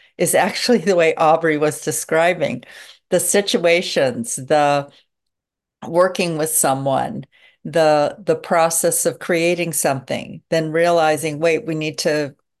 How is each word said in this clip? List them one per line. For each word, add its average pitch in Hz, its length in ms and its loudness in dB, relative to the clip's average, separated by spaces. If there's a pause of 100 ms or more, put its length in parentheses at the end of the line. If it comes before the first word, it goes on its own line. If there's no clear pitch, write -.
(180)
is 180 160 0
actually 202 440 2
the 180 180 0
way 160 180 4
Aubrey 160 420 2
was 151 260 -2
describing 160 840 -2 (460)
the 180 100 2
situations, 170 1160 0
the 143 540 0 (960)
working 175 500 0
with 156 140 -2
someone, 135 720 -2 (400)
the, 151 540 2
the 165 180 0
process 165 720 0
of 160 120 -4
creating 170 540 0
something, 131 800 -4
then 160 220 -2
realizing, 160 640 2
"Wait, 165 280 0
we 160 80 -4
need 156 240 -6
to, 151 360 -2 (260)